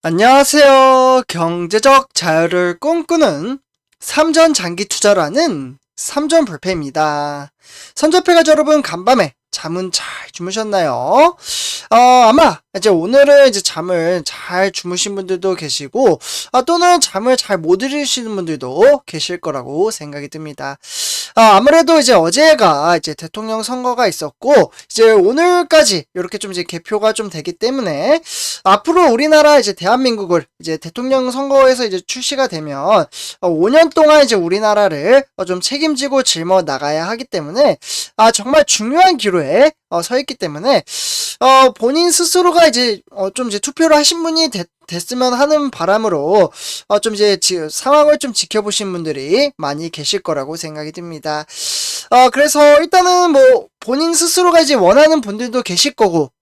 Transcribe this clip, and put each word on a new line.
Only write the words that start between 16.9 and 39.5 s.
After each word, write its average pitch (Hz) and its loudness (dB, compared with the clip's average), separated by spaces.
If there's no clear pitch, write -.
잠을 247 -2
잘 202 -4
못 175 0
이루시는 262 -6
분들도 165 0
계실 170 -10
거라고 143 -6
생각이 147 -14
듭니다. 139 -14
아, 220 6
아무래도 311 4
이제 247 2
어제가 175 2
이제 156 -6
대통령 220 -10
선거가 247 -4
있었고, 175 0
이제 226 4
오늘까지 262 2
이렇게 185 -8
좀 196 -10
이제 175 -8
개표가 208 -4
좀 214 -8
되기 165 -4
때문에 226 -2
앞으로 320 2
우리나라 294 4
이제 202 0
대한민국을 202 -2
이제 160 -8
대통령 254 -4
선거에서 262 0
이제 185 -6
출시가 254 -6
되면, 156 -2
어, 185 -2
오 170 0
년 311 4
동안 302 4
이제 233 -2
우리나라를, 190 0
어, 190 -6
좀 180 -6
책임지고 277 -4
짊어 180 0
나가야 151 -4
하기 233 -8
때문에, 185 -2
아, 220 4
정말 262 0
중요한 311 2
기로에, 196 0